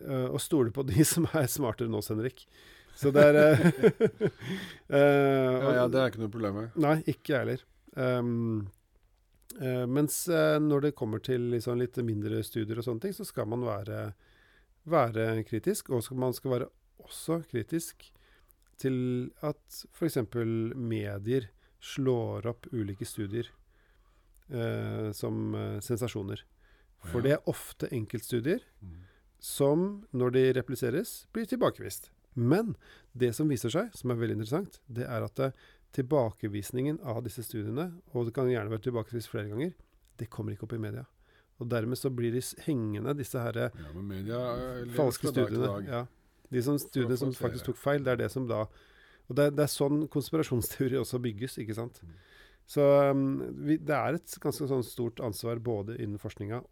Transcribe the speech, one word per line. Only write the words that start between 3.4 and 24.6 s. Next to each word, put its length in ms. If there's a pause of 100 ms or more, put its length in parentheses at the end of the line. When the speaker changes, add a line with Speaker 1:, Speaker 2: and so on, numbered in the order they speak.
Speaker 1:
<laughs> 580
eh, 720
Speaker 2:
Ja, 160
ja, 100
Speaker 1:
og 80
Speaker 2:
det 80
er 120
ikke 100
noe 80
problem 240
med. 220
Speaker 1:
Nei, 260
ikke 320
jeg 80
heller. 220 (320)
Ehm, 720 (920)
eh, 260
mens, 420
eh, 320
når 280
det 60
kommer 280
til 280
liksom 300
litt 160
mindre 480
studier 340
og 80
sånne 160
ting, 140
så 100
skal 240
man 160
være, 380 (840)
være 640
kritisk, 420
og 140
skal, 180
man 140
skal 180
være 160 (300)
også 400 (100)
kritisk 560 (720)
til 520 (120)
at 500
for 140
eksempel 680
medier 760 (320)
slår 640
opp 260
ulike 340
studier, 440 (1000)
eh, 640